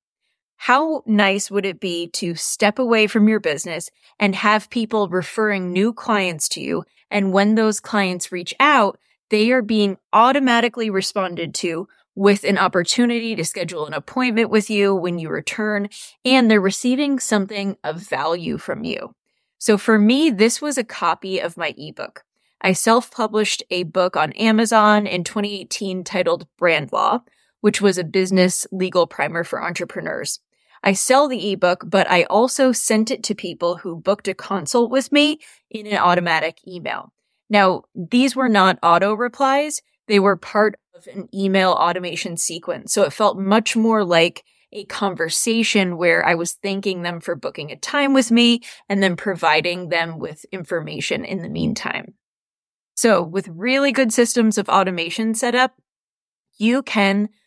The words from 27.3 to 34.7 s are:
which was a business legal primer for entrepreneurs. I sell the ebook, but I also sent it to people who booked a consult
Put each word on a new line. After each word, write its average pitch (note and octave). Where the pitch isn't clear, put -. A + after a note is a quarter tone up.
which G#3
was F#3+
a F3+
business F#3
legal F#3
primer E3
for D#3+
entrepreneurs. E3+
I G3
sell C4+
the G#3
ebook, F3+
but F#3+
I F3
also B3+
sent A3
it A#3+
to G#3
people F3
who E3+
booked G3+
a F#3
consult G#3+